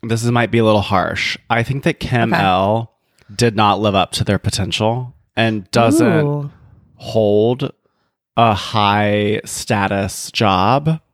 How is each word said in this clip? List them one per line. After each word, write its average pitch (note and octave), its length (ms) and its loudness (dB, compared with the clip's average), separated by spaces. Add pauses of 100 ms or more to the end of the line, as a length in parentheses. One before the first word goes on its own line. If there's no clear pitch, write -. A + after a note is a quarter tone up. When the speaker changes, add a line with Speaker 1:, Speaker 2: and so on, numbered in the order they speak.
Speaker 1:
this A2+ 200 -2
is, A#2+ 80 0
might A#2 200 2
be A#2 80 2
a A2+ 60 4
little G#2+ 160 4
harsh, F2 560 -2 (120)
I A#2 140 0
think C3 200 -4
that D#3+ 160 -2
Kim A#2 340 0
Speaker 2:
Okay. - 80 0
Speaker 1:
L G2 500 0 (440)
did A#2 200 0
not G2+ 240 2
live G#2 160 0
up F#2 180 0
to - 100 -4
their G2+ 140 0
potential A2+ 800 -4 (200)
and A2 360 -2
doesn't D#3+ 540 2
Speaker 2:
Ooh. C#3+ 260 -4 (440)
Speaker 1:
hold A2 760 0 (680)
a A2+ 160 4
high G#2 920 0
status G2 840 -4
job. A#2+ 680 2 (120)